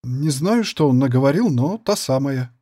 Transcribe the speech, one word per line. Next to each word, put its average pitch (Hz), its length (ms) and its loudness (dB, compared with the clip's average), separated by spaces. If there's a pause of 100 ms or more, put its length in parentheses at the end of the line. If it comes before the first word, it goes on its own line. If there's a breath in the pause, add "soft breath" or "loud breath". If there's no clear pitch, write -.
«Не 131 260 -4
знаю, 190 340 0
что 151 260 0
он 127 100 4
наговорил, 139 500 2
но 147 280 0
та 208 180 -2
самая». 131 680 -4